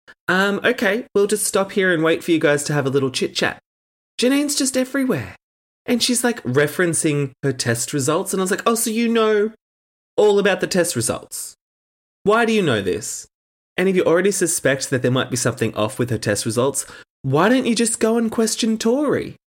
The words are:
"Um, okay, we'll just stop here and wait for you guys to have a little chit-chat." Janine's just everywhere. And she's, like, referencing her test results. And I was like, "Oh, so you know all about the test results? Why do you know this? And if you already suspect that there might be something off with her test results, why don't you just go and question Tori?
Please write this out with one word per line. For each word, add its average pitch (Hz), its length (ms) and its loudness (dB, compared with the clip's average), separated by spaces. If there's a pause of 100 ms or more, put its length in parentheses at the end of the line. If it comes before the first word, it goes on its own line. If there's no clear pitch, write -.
(280)
"Um, 190 340 0
okay, 240 520 0
we'll 202 120 4
just 202 200 -2
stop 190 260 -2
here 190 200 2
and 160 100 0
wait 165 200 2
for 175 100 -2
you 160 60 4
guys 147 260 2
to 156 80 -4
have 143 140 0
a 135 40 0
little 135 200 0
chit-chat." - 480 -4 (640)
Janine's 277 360 0
just 262 200 -2
everywhere. 254 600 -2 (500)
And 240 160 0
she's, 240 200 0
like, 240 200 -2
referencing 147 920 0 (100)
her 139 100 0
test 123 420 -4
results. 151 400 -2
And 190 60 0
I 190 40 0
was 185 60 -4
like, - 160 -2
"Oh, 233 80 2
so 220 160 -2
you 226 180 0
know 220 440 2 (640)
all 208 220 6
about 190 220 2
the 185 60 0
test 170 300 0
results? - 580 -6 (720)
Why 220 200 4
do 233 80 2
you 214 80 4
know 120 220 2
this? - 440 -6 (500)
And 185 120 2
if 190 60 2
you 180 100 2
already 185 280 2
suspect 135 580 -2
that 127 120 0
there 123 80 0
might 127 200 0
be 131 60 -2
something 113 380 -2
off 107 240 -2
with 123 120 -2
her 110 80 -2
test - 260 -2
results, 120 400 -2 (380)
why 147 260 2
don't 262 160 4
you 233 120 0
just 226 240 0
go 226 180 2
and 220 120 0
question 220 460 0
Tori? 233 600 -2 (100)